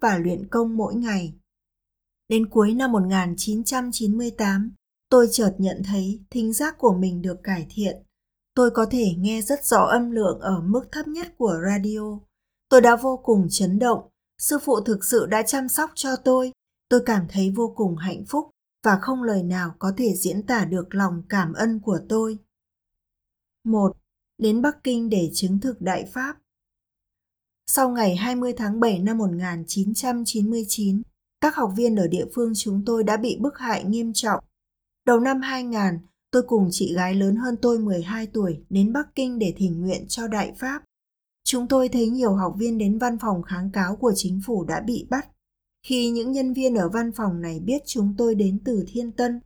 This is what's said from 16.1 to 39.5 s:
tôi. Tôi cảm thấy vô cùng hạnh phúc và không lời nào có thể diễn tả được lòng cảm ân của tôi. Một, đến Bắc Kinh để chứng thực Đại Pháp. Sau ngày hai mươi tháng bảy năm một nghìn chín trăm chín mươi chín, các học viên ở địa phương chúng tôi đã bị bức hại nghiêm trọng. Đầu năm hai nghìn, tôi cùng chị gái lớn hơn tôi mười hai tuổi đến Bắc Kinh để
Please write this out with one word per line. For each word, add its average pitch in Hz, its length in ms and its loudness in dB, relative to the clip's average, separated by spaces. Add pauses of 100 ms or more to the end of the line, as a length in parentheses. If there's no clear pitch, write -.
tôi. 254 360 2 (360)
Tôi 247 180 6
cảm 202 220 0
thấy 190 280 0
vô 226 200 -2
cùng 185 200 0
hạnh 175 320 -6
phúc - 220 -4 (340)
và 202 160 4
không 254 220 -4
lời 208 200 0
nào 175 360 -4
có 190 180 -2
thể 226 200 0
diễn 190 300 -2
tả 226 180 0
được 175 300 -4
lòng 180 340 -2
cảm 180 240 0
ân 220 280 -2
của 196 180 -2 (100)
tôi. 220 300 -2 (1300)
Một, 208 320 2 (420)
đến 220 240 2
Bắc 294 220 0
Kinh 233 240 0
để 175 260 0
chứng 196 260 0
thực 254 200 -6
Đại 185 320 -4
Pháp. 262 240 -8 (1300)
Sau 262 240 2
ngày 220 260 0
hai 240 200 -2
mươi 247 200 -4
tháng 220 240 -4
bảy 214 180 2
năm 214 200 0
một 202 120 0
nghìn 170 360 -4
chín 202 280 -2
trăm 240 320 -4
chín 214 240 -2
mươi 226 180 -2
chín, 202 340 0 (380)
các 302 160 0
học 220 200 -2
viên 233 200 2
ở 185 100 2
địa 175 280 -2
phương 233 220 0
chúng 202 300 -2
tôi 226 180 0
đã 208 120 0
bị 220 240 -2
bức 285 180 -4
hại 233 260 -4
nghiêm 226 300 -2
trọng. 214 300 -2 (640)
Đầu 240 140 6
năm 262 200 0
hai 262 240 -6
nghìn, 202 340 0 (320)
tôi 254 120 4
cùng 214 280 2
chị 175 240 -2
gái 185 200 0
lớn 196 220 2
hơn 240 260 -4
tôi 240 160 4
mười 196 240 0
hai 220 240 -6
tuổi 190 440 -4
đến 196 220 4
Bắc 294 220 -4
Kinh 254 240 -4
để 202 180 -2